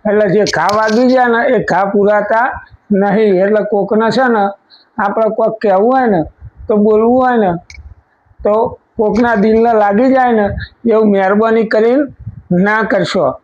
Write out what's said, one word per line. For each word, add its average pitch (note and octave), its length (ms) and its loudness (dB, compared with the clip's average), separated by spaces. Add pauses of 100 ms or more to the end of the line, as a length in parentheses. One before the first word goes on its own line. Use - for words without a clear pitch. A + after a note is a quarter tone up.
(100)
એટલે G#3 180 0
જે G3 160 0
ઘા E3 320 -2
વાગી A3 320 2
જાય B3+ 180 2
ને, A#3 200 0
એ A3+ 180 0
ઘા F#3 200 0
પૂરાતા G#3 760 0 (300)
નહીં. G3+ 520 2
એટલે G#3 220 0
કોકને G#3 460 -2
છે B3+ 180 0
ને, A3 160 0 (540)
આપણે G#3 360 -2
કોક A3 280 -2
કહેવું G#3 300 2
હોય C4 140 0
ને, F#3+ 160 0 (460)
તો G#3+ 80 0
બોલવું A3 460 2
હોય B3 140 0
ને, G3+ 160 0 (920)
તો A3 340 -2 (180)
કોકના A3+ 380 0
દિલને A3 380 2
લાગી G#3+ 360 2
જાય B3+ 240 2
ને, G#3 240 -2 (340)
એવું A3 200 2
મહેરબાની G#3 540 0
કરીને A3+ 380 0 (600)
ના G#3+ 200 0
કરશો. F3+ 600 -2